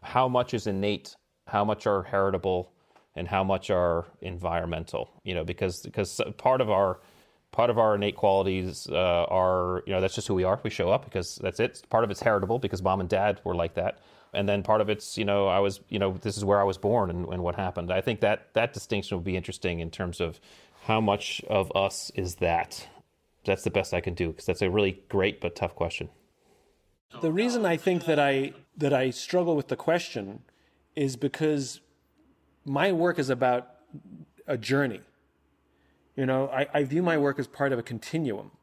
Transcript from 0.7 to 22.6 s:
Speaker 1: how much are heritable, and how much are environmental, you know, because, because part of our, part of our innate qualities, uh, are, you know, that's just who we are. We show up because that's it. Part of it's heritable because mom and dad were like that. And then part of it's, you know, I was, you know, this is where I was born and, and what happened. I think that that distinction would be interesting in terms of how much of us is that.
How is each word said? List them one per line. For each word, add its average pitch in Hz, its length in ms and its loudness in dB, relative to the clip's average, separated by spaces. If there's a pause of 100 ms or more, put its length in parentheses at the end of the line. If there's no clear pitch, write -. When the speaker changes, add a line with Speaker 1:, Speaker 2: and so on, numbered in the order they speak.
Speaker 1:
how 104 180 0
much 107 220 -2
are 98 160 2
heritable, 95 680 0 (440)
and 85 120 -8
how 95 160 0
much 95 260 0
are 87 360 2 (160)
environmental, 85 880 -6 (140)
you 92 100 -6
know, 85 100 -2
because, 90 380 -4
because - 400 -6 (160)
part 131 240 4
of 107 80 0
our, 95 300 4 (520)
part 120 180 4
of 113 100 2
our 110 160 6
innate 101 200 0
qualities, 95 760 0
uh, 87 340 2
are, 92 600 0
you 95 60 -4
know, 95 80 2
that's 95 140 -2
just - 120 -8
who 101 60 0
we 92 100 0
are. 92 200 2
We 110 60 -4
show 92 220 0
up 131 140 2
because - 320 -8
that's 95 220 -6
it. - 300 -2
Part 113 140 4
of 104 80 0
it's 92 100 -6
heritable 104 380 2
because 95 220 -4
mom 95 180 2
and 90 100 -4
dad 101 340 2
were 90 120 -2
like 85 200 -2
that. 90 240 -4 (340)
And 101 160 0
then 101 140 0
part 107 180 4
of 104 80 0
it's, - 280 -4
you 110 60 -2
know, 101 240 2
I 95 120 4
was, 101 280 0
you 107 100 -4
know, 95 240 0
this 98 140 -4
is 101 80 -6
where 101 160 6
I 98 60 6
was 95 120 0
born 104 320 2
and, 87 200 -6
and 90 120 -6
what 87 140 -2
happened. 90 360 -4
I 92 100 2
think 113 180 -2
that - 340 0
that 117 200 0
distinction 101 440 -4
would 87 60 -6
be 92 140 -2
interesting 87 420 -4
in 82 100 -6
terms 90 300 -6
of 82 220 -4 (420)
how 110 160 2
much 104 480 0
of 98 260 0
us - 420 0
is 90 200 -4
that. - 520 -2 (580)